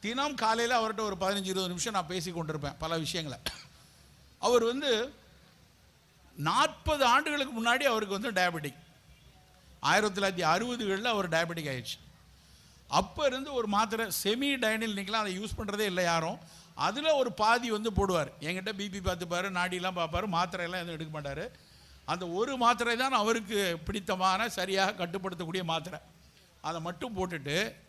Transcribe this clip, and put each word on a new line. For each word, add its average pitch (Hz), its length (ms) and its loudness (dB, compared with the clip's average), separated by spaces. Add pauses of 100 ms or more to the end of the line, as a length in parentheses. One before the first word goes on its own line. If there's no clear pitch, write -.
தினம் 269 340 -2
காலையில 233 460 2
அவர்கிட்ட 220 200 -2
ஒரு 208 200 -2
பதினஞ்சு, 196 240 0
இருபது 185 240 -2
நிமிஷம் 180 240 -4
நான் 185 140 0
பேசி 180 260 -6
கொண்டிருப்பேன் 156 460 -6
பல 165 200 -2
விஷயங்களை. 151 400 -4 (1000)
அவர் 233 260 4
வந்து 247 480 0 (1200)
நாற்பது 220 680 2
ஆண்டுகளுக்கு 269 580 4
முன்னாடி 240 200 4
அவருக்கு 214 380 2
வந்து 240 120 -4
டயபெட்டிக், 170 420 0 (1040)
ஆயிரத்தி 196 400 4
தொள்ளாயிரத்தி 185 260 0
அறுபதுகளில் 208 580 0
அவர் 208 240 0
டயபெட்டிக் 165 400 -2
ஆயிடுச்சு. 127 300 -8 (920)
அப்ப 196 380 2
இருந்து 269 260 -2
ஒரு 247 140 -2
மாத்திரை 220 400 2
செமி 254 520 0
டயனில், 220 380 0
இன்னைக்கெல்லாம் 202 280 -2
அதை 185 140 -2
யூஸ் 214 200 -6
பண்றதே 208 280 -2
இல்லை 180 180 2
யாரும், 165 340 2 (360)
அதுல 262 400 2
ஒரு 254 180 2
பாதி 233 380 4
வந்து 214 200 0
போடுவார். 185 500 2
என்கிட்ட 185 320 -4
பி 202 160 -6
பி 196 100 -8
பார்த்துப்பாரு, 180 520 -2
நாடியெல்லாம் 180 460 -2
பார்ப்பாரு, 175 320 -2
மாத்திரையெல்லாம் 180 540 -2
எதுவும் 170 60 -8
எடுக்க 156 320 -8
மாட்டாரு. 147 300 -8 (540)
அந்த 175 240 -4
ஒரு 226 280 0
மாத்திரை 240 400 4
தான் 262 160 0
அவருக்கு 208 720 0
பிடித்தமான, 190 640 0
சரியாக 190 580 0
கட்டுப்படுத்தக்கூடிய 180 560 -6
மாத்திரை. 165 360 -4 (640)
அதை 160 200 -4
மட்டும் 185 360 -8
போட்டுட்டு 175 580 -2 (140)